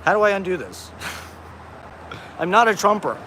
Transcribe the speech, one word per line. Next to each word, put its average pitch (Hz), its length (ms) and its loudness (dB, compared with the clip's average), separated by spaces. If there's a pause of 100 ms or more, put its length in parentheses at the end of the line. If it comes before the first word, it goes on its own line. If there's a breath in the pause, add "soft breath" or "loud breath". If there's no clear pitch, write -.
How 165 120 2
do 208 80 4
I 208 100 6
undo 185 260 -2
this? - 380 -12
<laughs> - 1400 -16
I'm 165 100 -2
not 220 180 8
a 220 80 4
Trumper. 196 520 2